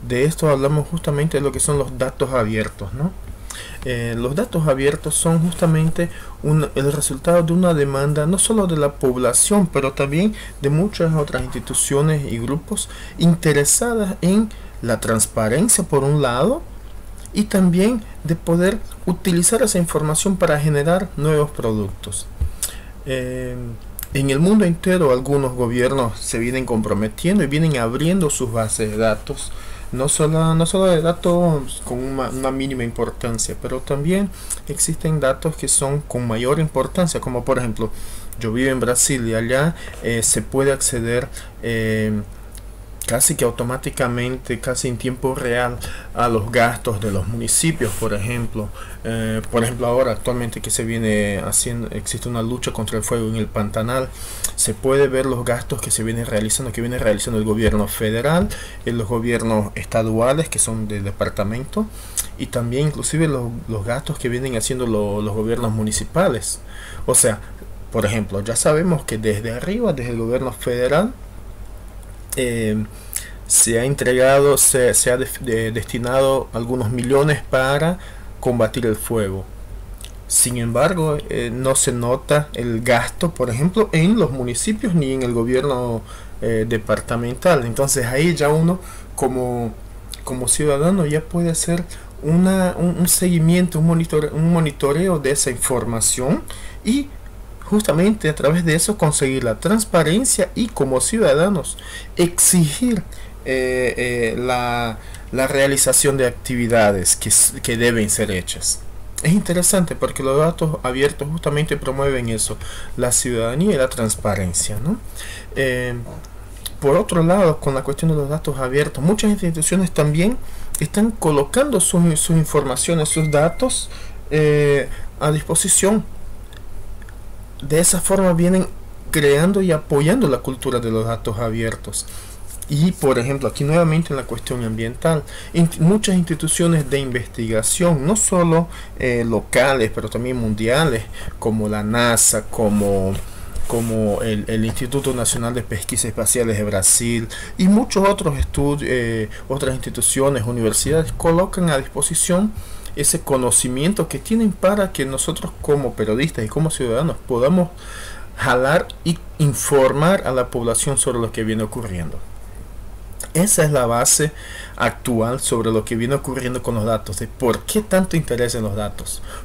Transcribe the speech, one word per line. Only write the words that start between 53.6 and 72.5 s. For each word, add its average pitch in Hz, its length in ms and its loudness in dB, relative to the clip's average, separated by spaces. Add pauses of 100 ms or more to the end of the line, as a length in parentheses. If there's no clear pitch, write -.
se - 160 0
puede 135 360 4
ver 131 180 2
los 123 180 -2
gastos 120 380 -2
que - 80 -6
se - 120 -2
vienen 113 220 -2
realizando, 110 480 -2
que - 80 -4
viene 120 160 -2
realizando 110 420 2
el 107 60 2
gobierno 107 440 2
federal, 135 600 2 (380)
eh, 117 60 -2
los 113 140 -2
gobiernos 113 680 0
estaduales, 113 760 2
que - 100 -4
son 110 300 -2
del 104 160 -4
departamento, 104 800 -2 (540)
y 135 80 -6
también 123 400 -2
inclusive 151 420 0
los, 123 240 -2 (160)
los 107 160 -4
gastos 135 340 -4
que 123 120 -2
vienen 123 260 -2
haciendo 127 300 -2
lo-, 104 340 0
los 104 140 -2
gobiernos 113 380 0
municipales. 110 880 0 (440)
O 131 100 0
sea, 110 260 2 (520)
por 113 140 0
ejemplo, 101 340 -2
ya 113 160 -4
sabemos 160 480 2
que 113 140 -4
desde 110 340 -2
arriba, 185 400 -2
desde 123 200 -4
el 113 60 -4
gobierno 123 340 0
federal, 131 600 0 (1200)
eh, 113 480 0 (640)